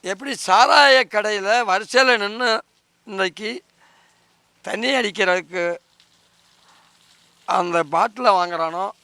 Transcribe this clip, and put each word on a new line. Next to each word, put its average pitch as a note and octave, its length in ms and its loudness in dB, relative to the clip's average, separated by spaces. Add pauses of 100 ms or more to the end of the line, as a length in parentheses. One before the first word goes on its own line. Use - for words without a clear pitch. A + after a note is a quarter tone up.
எப்படி G3+ 340 -8 (120)
சாராய C4 560 6 (100)
கடையில G#3+ 540 0
வரிசையில A#3 500 2
நின்னு A3 440 -4 (440)
இன்னைக்கு G3+ 580 -8 (960)
தண்ணி A3 260 -6
அடிக்கிறதுக்கு F3+ 880 -2 (1700)
அந்த F3 380 -2
பாட்டிலை G#3 480 -2
வாங்குறானோ F3 580 -4 (140)